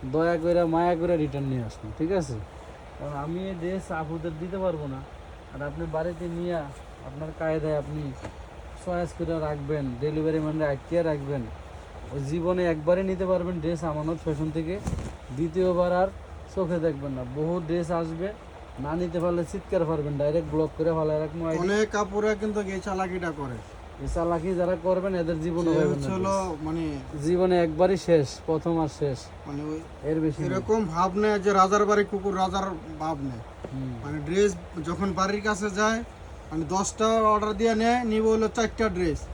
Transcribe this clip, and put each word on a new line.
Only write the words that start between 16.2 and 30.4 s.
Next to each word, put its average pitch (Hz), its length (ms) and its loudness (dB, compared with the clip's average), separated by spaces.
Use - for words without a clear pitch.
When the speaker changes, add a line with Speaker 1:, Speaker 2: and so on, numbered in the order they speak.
Speaker 1:
চোখে 175 240 2
দেখবেন 143 340 0
না। 127 120 -4
বহু 165 320 0
ড্রেস 170 240 0
আসবে, 165 420 -2
না 147 160 -2
নিতে 175 240 0
পারলে 175 320 2
চিৎকার 185 320 0
পারবেন, 147 340 0
ডাইরেক্ট 151 360 2
ব্লক 156 240 2
করে 160 120 4
ফেলায় 156 300 2
রাখবো 160 260 -4
আইডি। 160 120 0
Speaker 2:
অনেক 208 320 2
কাপড়ে 208 500 2
কিন্তু 214 200 0
এই 190 200 -4
চালাকিটা 185 500 -2
করে। 131 460 -8
Speaker 1:
এই 135 140 -4
চালাকি 170 400 0
যারা 175 280 2
করবেন, 185 320 2
এদের 165 280 0
জীবনে 170 280 2
Speaker 2:
সে 151 40 4
Speaker 1:
পাবেন 151 140 4
না 143 60 2
Speaker 2:
হচ্ছে 143 160 -2
হলো 190 340 0
Speaker 1:
ড্রেস। 156 180 -4
Speaker 2:
মানে 156 360 -4
Speaker 1:
জীবনে 180 400 4
একবারই 170 340 4
শেষ, 160 320 4
প্রথম 165 340 0
আর 156 80 0
শেষ, 139 200 -2
Speaker 2:
মানে 143 160 -6
ওই 156 180 -6
Speaker 1:
এর 160 180 0
বেশি 156 220 0